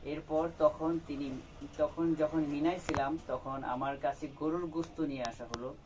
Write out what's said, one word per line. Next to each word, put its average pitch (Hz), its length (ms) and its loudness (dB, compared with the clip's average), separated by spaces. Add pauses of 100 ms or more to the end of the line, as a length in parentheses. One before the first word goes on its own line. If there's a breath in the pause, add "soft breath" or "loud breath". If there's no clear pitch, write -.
এরপর 156 540 0
তখন 160 500 6
তিনি, 139 240 -2 (460)
তখন 160 380 4
যখন 156 240 4
মিনায় 151 480 2
ছিলাম, 156 300 2 (100)
তখন 135 360 -4
আমার 131 340 -2
কাছে 120 380 -2
গরুর 160 320 0
গোস্ত 165 340 -4
নিয়ে 139 220 -2
আসা 117 220 -6
হলো। 120 300 -6 (100)